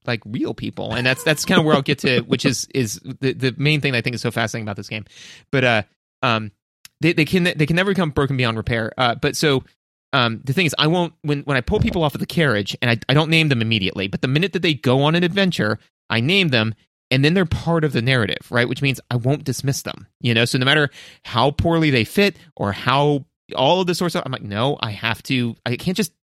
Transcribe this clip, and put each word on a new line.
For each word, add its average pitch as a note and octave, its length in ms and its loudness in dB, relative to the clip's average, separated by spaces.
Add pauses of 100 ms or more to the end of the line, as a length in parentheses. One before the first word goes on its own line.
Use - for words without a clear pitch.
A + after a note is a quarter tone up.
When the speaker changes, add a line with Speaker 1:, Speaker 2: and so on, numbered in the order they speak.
Speaker 1:
like A#2 180 -4
real B2+ 300 -6
people, A2 400 -8
and B2 120 0
that's, C3 180 0
that's D#3 200 0
kinda F3+ 180 4
where D3+ 120 4
I'll C#3 80 4
get C#3+ 180 -2
to, C3 200 0
Speaker 2:
<laughs> - 60 -4
Speaker 1:
which C3 200 0
is, C3 280 -2
is A#2+ 240 -2 (220)
the, C3+ 140 -2
the B2 240 -2
main C#3+ 240 0
thing C#3 120 -2
I A#2 60 0
think A#2+ 140 -4
is A2+ 80 -8
so A#2+ 80 -2
fascinating A2+ 340 -4
about G2+ 120 -8
this G#2 120 -12
game. G#2+ 160 -10 (480)
But, C3 120 2
uh, A2+ 180 4 (400)
um, A2 280 0 (520)
they, D#3+ 100 4
they D3+ 140 2
can, F3+ 180 2
they D#3 220 0
can D#3+ 100 0
never F#3+ 140 0
become F3+ 200 0
broken C#3 280 -2
beyond A#2 180 0
repair. A2 400 -2
Uh, A#2+ 180 2
but C3 220 -2
so, C#3 260 2 (520)
um, A#2 300 0
the C3+ 100 -2
thing F#3 100 2
is, D3 140 0
I D3 80 2
won't, E3+ 340 0
when, C#3+ 220 -4
when C#3 160 -2
I - 20 -2
pull G#3 200 0
people G#3 220 0
off D3 120 0
of - 60 -6
the - 60 -6
carriage, A2+ 540 0
and B2 100 2
I, A#2 80 2 (120)
I C3 40 4
don't D3+ 160 4
name D#3+ 200 4
them A#2+ 100 2
immediately, G2+ 480 -2
but - 140 -8
the C3 60 0
minute D#3 260 0
that F3+ 80 -4
they F3 100 2
go C3 300 0
on D3+ 120 2
an F3 80 2
adventure, E3+ 560 0 (300)
I A2+ 120 0
name F3 280 2
them, A2 260 0 (380)
and C3+ 120 4
then D#3 100 4
they're F#3+ 120 2
part E3 360 0
of D3 100 0
the A#2 100 0
narrative, A#2 480 0
right? A#2+ 180 2
Which C3+ 140 -6
means C3+ 180 0 (100)
I B2 60 0
won't C3+ 260 0
dismiss A#2+ 400 -4
them, - 240 -12 (140)
you A#2+ 120 2
know? A2+ 120 4
So C3 140 0
no B2+ 60 0
matter D3 260 4 (340)
how B2 260 2
poorly E3 400 2
they A#2+ 140 4
fit G3+ 320 0 (180)
or G2+ 160 -2
how C#3 540 0 (320)
all D#3+ 240 4
of F3+ 80 0
this F3 100 0
sort F3+ 80 0
of E3 60 -2
stuff, F3+ 140 -4
I'm C3 40 -8
like, B2+ 120 -8
"No, A2+ 380 -2
I A2+ 120 -6
have A2 320 -4
to, A#2+ 320 -2 (100)
I A#2+ 80 -2
can't F3 220 -4
just G3 160 -2 (100)